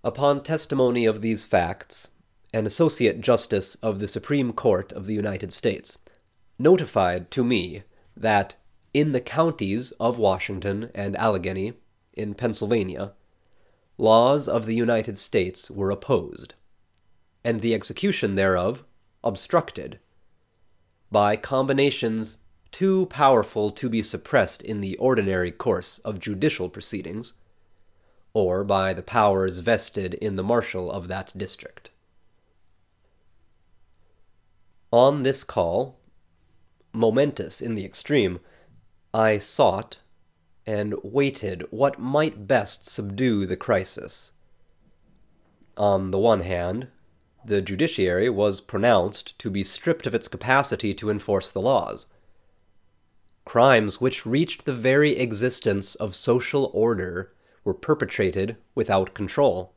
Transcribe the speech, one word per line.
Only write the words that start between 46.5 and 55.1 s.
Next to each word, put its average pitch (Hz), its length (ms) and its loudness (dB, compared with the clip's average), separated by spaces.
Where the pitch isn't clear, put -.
the 104 180 0
judiciary 95 680 0
was 101 320 0
pronounced 107 800 2
to 113 100 -6
be 98 140 -2
stripped - 420 -2
of 127 80 -2
its 113 140 -2
capacity 123 640 0
to 107 160 -6
enforce 101 400 -2
the 95 120 -4
laws. 101 460 0
Crimes 117 540 4
which 127 260 -2
reached 139 400 -2
the 143 80 -2
very 131 440 4